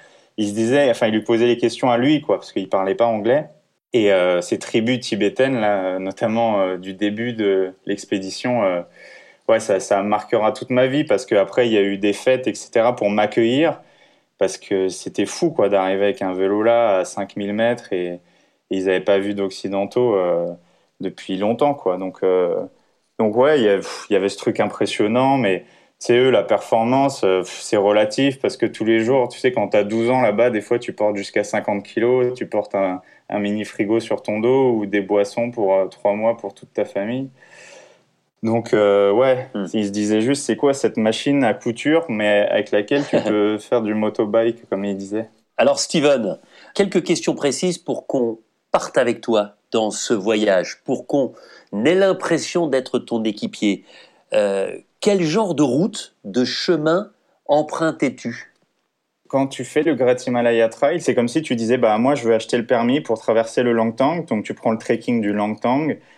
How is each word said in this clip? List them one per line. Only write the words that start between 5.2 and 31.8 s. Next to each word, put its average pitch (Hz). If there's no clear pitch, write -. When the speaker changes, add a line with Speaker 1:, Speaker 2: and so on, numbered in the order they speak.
Speaker 1:
là, 95
notamment, 110
euh, 92
du 95
début 107
de 95
l'expédition, 101
euh, 90
ouais, 113
ça, 104
ça 98
marquera 104
toute -
ma 127
vie, 143
parce 101
qu'après, 107
il 110
y 104
a 98
eu 98
des 101
fêtes, 127
et 104
cetera, 117
pour 104
m'accueillir, 117
parce 95
que 95
c'était 98
fou, 165
quoi, 104
d'arriver 98
avec 101
un 92
vélo 98
là, 113
à 90
cinq -
mille 104
mètres, 117
et, 90
et 87
ils 95
avaient 92
pas 101
vu 101
d'occidentaux, 101
euh, 87
depuis 92
longtemps, 117
quoi. 92
Donc, 95
euh, 92
donc 107
ouais, 143
il 117
y 107
a, 98
pff, -
il -
y 101
avait 98
ce -
truc 113
impressionnant, 113
mais, 98
tu -
sais, 120
eux, 131
la 101
performance, 131
euh, 92
pff, -
c'est -
relatif, 107
parce 104
que 113
tous -
les 113
jours, 123
tu -
sais, 127
quand 110
t'as 104
douze 113
ans 127
là-bas, 113
des 107
fois, 120
tu 113
portes 104
jusqu'à 101
cinquante 104